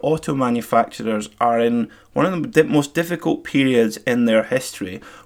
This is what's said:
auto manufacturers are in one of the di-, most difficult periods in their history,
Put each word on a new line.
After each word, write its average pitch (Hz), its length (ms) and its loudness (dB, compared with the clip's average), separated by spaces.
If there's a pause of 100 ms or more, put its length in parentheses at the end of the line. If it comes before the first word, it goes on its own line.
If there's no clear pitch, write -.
auto 156 320 -2
manufacturers 117 960 -2 (100)
are 120 200 2
in 117 280 0 (240)
one 143 140 2
of 180 160 -2
the 131 60 -6
di-, 156 200 4
most 147 240 0
difficult 170 520 -4
periods 123 540 2
in 123 260 0
their 110 180 4
history, 104 580 -6 (240)